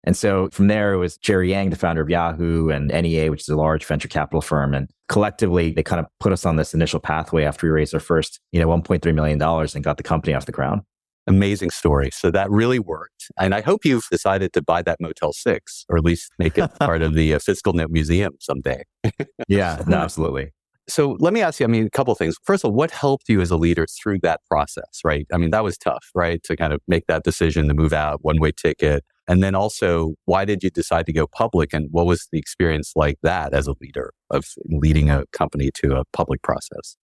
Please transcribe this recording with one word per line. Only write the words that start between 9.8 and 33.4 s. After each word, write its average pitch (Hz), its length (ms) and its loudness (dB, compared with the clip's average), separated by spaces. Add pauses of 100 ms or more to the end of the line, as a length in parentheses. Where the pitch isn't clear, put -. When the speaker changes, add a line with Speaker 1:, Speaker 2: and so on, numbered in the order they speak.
Speaker 1:
got 76 140 -2
the - 40 -12
company 76 320 -2
off 65 100 -4
the - 60 -10
ground. 71 300 -2 (480)
Speaker 2:
Amazing 95 420 2
story. 71 420 0
So 85 200 0
that 98 180 2
really 117 300 2
worked. 85 480 -10 (100)
And 95 160 2
I 107 60 0
hope 185 240 0
you've 127 260 2
decided 95 440 0
to 87 60 2
buy 82 220 0
that 85 180 -2
Motel 78 320 -4
six, - 560 -4
or 87 80 0
at 80 80 2
least 85 320 0
make 82 220 0
it 160 160 0
Speaker 1:
<laughs> - 60 -16
Speaker 2:
part 82 200 0
of 80 140 0
the, 78 200 2
uh, 73 40 0
Fiscal - 340 -2
Note 82 200 -2
Museum 82 480 0
someday. 67 420 -6 (220)
<laughs> 110 80 0 (340)
Speaker 1:
Yeah, 87 400 0
no, 85 120 4
absolutely. 76 520 -4 (380)
Speaker 2:
So 143 320 0
let 170 120 4
me 226 100 2
ask 160 180 -2
you, 135 40 4
I 113 40 2
mean, 110 180 2
a 101 40 -4
couple 123 200 0
of 104 80 0
things. 82 240 0
First - 220 0
of 104 60 2
all, 104 60 0
what 156 140 2
helped - 380 -2
you 104 120 4
as 87 120 0
a 85 40 2
leader 82 300 2
through 98 380 -4
that 80 160 0 (100)
process, - 540 -4
right? 76 280 0
I 90 40 0
mean, 82 140 2
that 110 120 2
was 98 160 -4
tough, - 340 -4
right? 85 300 0
To 82 140 -4
kind 78 160 0
of 73 160 -2
make 85 180 2
that 80 160 0
decision 82 460 2
to 73 60 4
move 76 180 4
out, 76 300 0
one-way 78 280 2
ticket. 76 540 0 (240)
And 92 160 4
then 98 100 0
also, 87 600 0 (100)
why 95 200 2
did 101 200 -2
you 92 60 2
decide 82 360 -2
to 82 60 -6
go 76 160 0
public? 87 440 0
And 78 200 -2
what 85 140 2
was 87 260 0
the 82 80 -2
experience 78 560 -2
like 76 260 0
that 80 320 -2